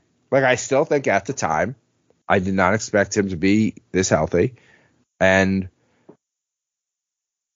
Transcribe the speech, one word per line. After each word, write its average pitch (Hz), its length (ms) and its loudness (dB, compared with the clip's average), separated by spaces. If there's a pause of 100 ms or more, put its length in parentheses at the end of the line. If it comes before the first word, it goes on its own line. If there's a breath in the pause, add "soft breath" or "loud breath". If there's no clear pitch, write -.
(320)
Like, 135 140 2
I 127 100 4
still 135 300 -2
think 143 220 -2
at 101 180 0
the 135 80 -8
time, 85 420 -4 (500)
I 101 140 0
did 95 140 -2
not 95 200 2
expect 101 440 -2
him 101 140 0
to 95 40 -6
be 101 400 0 (160)
this 92 160 0
healthy. 87 480 0 (640 soft breath)
And, 95 480 2 (1900)